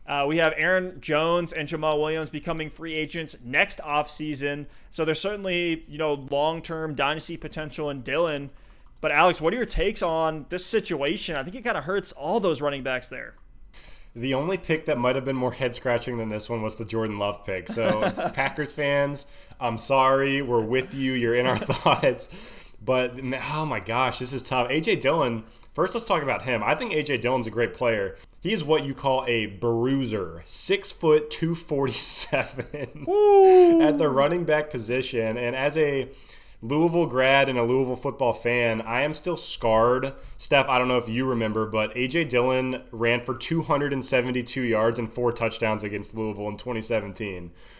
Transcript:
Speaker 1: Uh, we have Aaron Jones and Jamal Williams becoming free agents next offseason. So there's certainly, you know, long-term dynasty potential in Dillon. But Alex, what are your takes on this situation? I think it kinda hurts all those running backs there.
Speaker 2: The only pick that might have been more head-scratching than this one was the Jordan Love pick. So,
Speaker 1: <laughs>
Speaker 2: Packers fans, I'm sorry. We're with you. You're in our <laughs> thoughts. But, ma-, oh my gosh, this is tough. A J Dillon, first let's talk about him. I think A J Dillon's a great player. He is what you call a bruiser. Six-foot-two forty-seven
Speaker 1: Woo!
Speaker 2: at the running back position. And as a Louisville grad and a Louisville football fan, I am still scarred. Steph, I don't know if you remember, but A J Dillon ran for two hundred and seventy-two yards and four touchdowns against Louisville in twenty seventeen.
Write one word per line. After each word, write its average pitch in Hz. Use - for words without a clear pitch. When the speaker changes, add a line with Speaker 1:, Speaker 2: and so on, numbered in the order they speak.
Speaker 1:
Uh, 143
we 160
have 160
Aaron 180
Jones 165
and 151
Jamal 156
Williams 156
becoming 156
free 160
agents 156
next 147
offseason. 147
So 160
there's 156
certainly, 175
you 143
know, 151
long-term 156
dynasty 147
potential 156
in 139
Dillon. 143
But 151
Alex, 160
what 165
are 247
your 233
takes 202
on 160
this 180
situation? 165
I 135
think 180
it 262
kinda 202
hurts 185
all 170
those 165
running 143
backs 127
there. 120
Speaker 2:
The 131
only 165
pick 160
that 151
might 123
have 131
been 135
more 127
head-scratching 123
than 110
this 107
one 113
was 107
the 110
Jordan 107
Love 104
pick. 95
So, 180
Speaker 1:
<laughs> 180
Speaker 2:
Packers 135
fans, 143
I'm 117
sorry. 135
We're 120
with 131
you. 131
You're 117
in 123
our 123
<laughs> -
thoughts. -
But, 127
ma-, 127
oh 156
my 120
gosh, 120
this 127
is 123
tough. 123
A 156
J 202
Dillon, 127
first 185
let's 226
talk 165
about 127
him. 117
I 131
think 220
A 151
J 143
Dillon's 120
a 110
great 113
player. 107
He 190
is 180
what 147
you 135
call 131
a 113
bruiser. 113
Six-foot-two 165
forty-seven -
Speaker 1:
Woo! 381
Speaker 2:
at 302
the 151
running 151
back 151
position. 117
And 123
as 143
a 143
Louisville 160
grad 131
and 123
a 117
Louisville 127
football 123
fan, 117
I 117
am 151
still -
scarred. 123
Steph, 135
I 127
don't 127
know 127
if 107
you 123
remember, 110
but 107
A 127
J 160
Dillon 127
ran 120
for 120
two 160
hundred 143
and 131
seventy-two 127
yards 113
and 113
four 120
touchdowns 110
against 101
Louisville 104
in 104
twenty 117
seventeen. 101